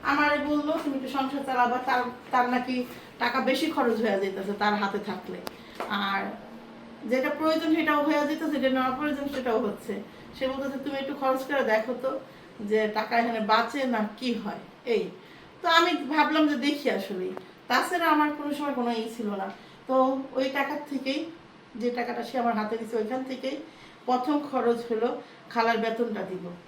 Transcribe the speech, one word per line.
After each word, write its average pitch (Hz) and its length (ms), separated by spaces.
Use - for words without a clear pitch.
আমারে 294 340
বললো, 294 360
"তুমি 269 140
একটু 262 200
সংসার 262 280
চালাবা", 247 320
তার, 247 260
তার 247 180
নাকি 247 360
টাকা 240 200
বেশি 262 320
খরচ 240 260
হয়ে 208 240
যাইতেছে 196 380
তার 208 160
হাতে 202 240
থাকলে, 196 380
আর 196 320
যেটা 262 240
প্রয়োজন 311 460
সেটাও 302 280
হয়ে 294 240
যেতেছে, 294 320
যেটা 262 200
না 262 100
প্রয়োজন 285 460
সেটাও 247 240
হচ্ছে। 202 420
সে 262 80
বলতেছে, 269 360
"তুমি 277 140
একটু - 160
খরচ 262 340
করে 277 160
দেখো 220 380
তো 269 180
যে 214 260
টাকা 220 320
এখানে 233 200
বাঁচে 233 440
না 233 240
কি 254 160
হয়।" 190 280
এই 202 240
তো 359 60
আমি 339 240
ভাবলাম 302 560
যে 285 80
দেখি 269 340
আসলে, 185 400
তাছাড়া 330 400
আমার 302 300
কোনো 294 160
সময় 285 200
কোনো 240 180
ই 220 260
ছিল 214 120
না। 196 200
তো 262 340
ওই 269 160
টাকার 285 300
থেকেই, 277 360
যে 240 160
টাকাটা 240 320
সে - 160
আমার 233 180
হাতে 214 200
দিছে, 233 200
ওইখান 254 260
থেকেই 262 340
প্রথম 254 340
খরচ 233 260
হলো 233 300
খালার 226 280
বেতনটা 220 440
দিব। 185 280